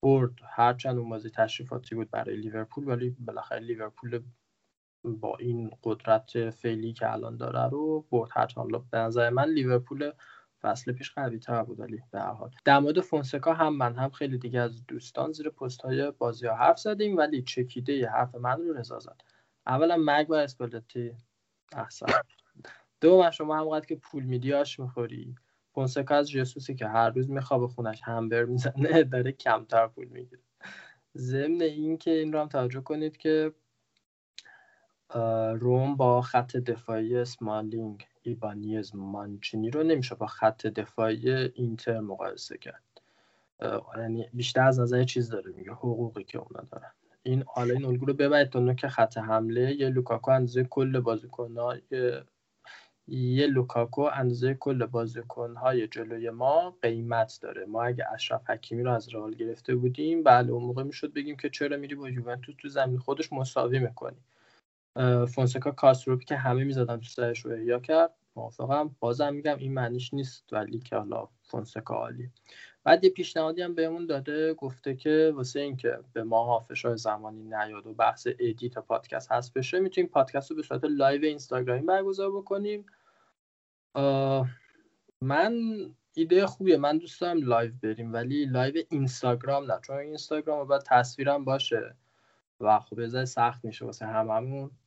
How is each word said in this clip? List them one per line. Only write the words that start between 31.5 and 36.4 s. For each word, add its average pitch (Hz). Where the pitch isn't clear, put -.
این 156
که 165
این 156
رو 156
هم 151
توجه 127
کنید 156
که، 156
اه، 113
روم 127
با 123
خط 123